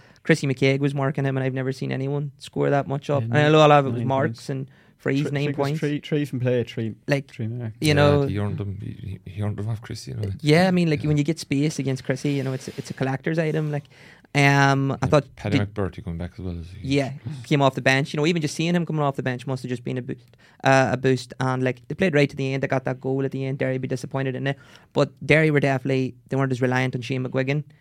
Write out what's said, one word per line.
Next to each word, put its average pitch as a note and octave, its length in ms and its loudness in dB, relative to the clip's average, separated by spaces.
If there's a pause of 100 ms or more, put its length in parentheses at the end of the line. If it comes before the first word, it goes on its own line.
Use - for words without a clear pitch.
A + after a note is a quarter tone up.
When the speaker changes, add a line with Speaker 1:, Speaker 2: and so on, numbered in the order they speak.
(220)
Speaker 1:
Chrissy D#3 240 2
McCaig C3+ 340 2
was C#3+ 140 0
marking C#3 300 -2
him, C3+ 140 0
and C3 60 -2
I've C3 100 -2
never C3 180 -4
seen C3 180 -8
anyone C3+ 480 -4
score C#3+ 300 -2
that C#3 180 2
much C3+ 220 -6
up. C#3+ 140 0
Speaker 2:
Yeah, A2+ 60 -4
Speaker 1:
And A#2+ 100 0
I D3 120 4
know D#3 160 8
a - 20 8
lot D3 120 8
of C#3 60 2
it C3 60 -2
was A#2 80 -4
Speaker 2:
nine A2+ 80 -2
Speaker 1:
marks C3+ 200 0
Speaker 2:
points. - 220 -10
Speaker 1:
and C3+ 200 -8 (280)
frees, C3+ 240 0
Speaker 2:
Three, C#3 80 -2
Speaker 1:
nine C#3+ 60 -2
Speaker 2:
I C#3+ 100 -2
think - 80 0
it - 40 -4
was C#3 120 0
Speaker 1:
points. D#3 100 -2
Speaker 2:
three, D3 200 -2
three D3 260 -2
from C3 140 -6
play, B2 220 2
three, A2+ 320 -6 (140)
Speaker 1:
Like, C#3 200 -2
Speaker 2:
three - 180 -8
marks. A2+ 340 -8
Speaker 1:
you D#3 80 0
Speaker 3:
Yeah, D3+ 60 4
Speaker 1:
know, C#3+ 320 4
Speaker 3:
he G2+ 120 -2
earned G2+ 200 -2
them. G2 240 -8
He, G2 420 -10
he, G2 60 -16
he G#2 120 -10
earned G2+ 140 -4
them G#2 140 -6
off G#2+ 100 -6
Chrissy, A#2 300 -12
you B2 80 -10
know. G#2 100 -4 (140)
Speaker 1:
Yeah, D#3 260 6
I F#3 40 2
mean, F3 180 2
like, D3+ 120 0
Speaker 3:
Yeah. D#3 60 0
Speaker 1:
when D3+ 80 2
you D3 80 2
get D#3+ 140 -2
space C#3+ 400 -2
against C3+ 260 -2
Chrissy, C#3+ 280 -2
you C#3 100 -2
know, C3 100 -4
it's, C3 160 -8
it's - 220 -10
a - 40 -10
collector's C3+ 440 -2
item. D#3 340 0
Like, C#3+ 120 -4 (520)
um, C#3 540 6
I B2+ 120 -4
Speaker 3:
Yeah, B2 80 2
Speaker 1:
thought D3 260 2
Speaker 3:
Paddy G2+ 240 0
Speaker 1:
did G2+ 140 -2
Speaker 3:
McBurty F#2+ 280 -4
coming E2+ 160 -8
back F2+ 180 -8
as F#2 80 -10
well F2 140 -6
is E2 140 -12
huge. A2 120 -16
Speaker 1:
Yeah, C3+ 280 0 (320)
came C#3+ 180 2
off C3+ 140 4
the C3+ 60 -6
bench. C3+ 300 2
You - 60 -6
know, D3 80 2
even E3+ 160 2
just D3 140 -2
seeing E3 180 0
him F3 100 0
coming D#3 180 -2
off C#3 120 0
the - 80 -6
bench B2+ 240 -4
must C3 160 -4
have B2 80 -8
just B2 140 -6
been B2+ 120 -6
a B2+ 60 -6
boost, - 340 -12 (280)
uh, C3+ 280 6
a B2+ 40 2
boost. C3 420 0
And, C3 240 -2
like, B2+ 240 -4
they - 80 -8
played F3+ 200 0
right C#3+ 140 4
to C#3+ 60 -16
the C3+ 180 -4
end. C3+ 100 -4
They C#3 40 0
got C3+ 180 -2
that C3 160 -4
goal C3+ 240 -2
at C3+ 60 -4
the C3+ 140 -6
end. C3+ 140 -4
Derry C3 200 -2
be B2+ 80 -6
disappointed C3 480 -4
in B2+ 140 -4
it. C#3 100 -4 (340)
But C#3 200 2 (120)
Derry D3+ 280 4
were C#3+ 80 4
definitely, C3 560 0 (140)
they C3+ 60 -2
weren't C3+ 140 2
as B2 100 -4
reliant B2+ 360 0
on B2 60 -6
Shane B2+ 220 -4
McGuigan. C3 380 -2 (180)